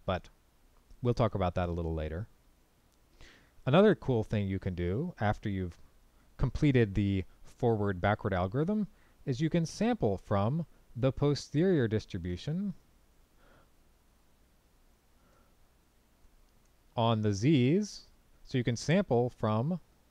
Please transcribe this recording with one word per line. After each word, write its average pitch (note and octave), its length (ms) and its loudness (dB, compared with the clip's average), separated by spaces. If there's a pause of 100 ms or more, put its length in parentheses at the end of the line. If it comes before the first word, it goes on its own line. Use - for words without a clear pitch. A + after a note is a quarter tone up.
but F#2 240 -4 (720)
we'll A#2+ 120 0
talk A2+ 220 0
about F#2 200 0
that F2+ 120 0
a F2 60 -2
little E2 200 -4
later. D#2 320 -6 (1400)
Another F3+ 300 6
cool A#2 280 -2
thing G2+ 240 -2
you F#2+ 120 -2
can F#2 160 -6
do F#2+ 440 -4
after G#2+ 300 -2
you've F#2 280 -6 (600)
completed B2 580 2
the G2 300 0 (180)
forward-backward G2+ 880 0
algorithm C#3+ 540 -2 (380)
is C3+ 160 -4
you D#3+ 80 0
can E3+ 160 0
sample F3 520 -2
from A2+ 480 0 (340)
the C3 120 2
posterior D3 760 0
distribution G#2+ 840 -4 (4000)
on A2+ 260 2
the G#2+ 100 2
z's. C3+ 760 2 (380)
So - 120 -4
you B2 60 0
can A#2+ 120 0
sample B2+ 540 2
from, A#2 500 -2 (320)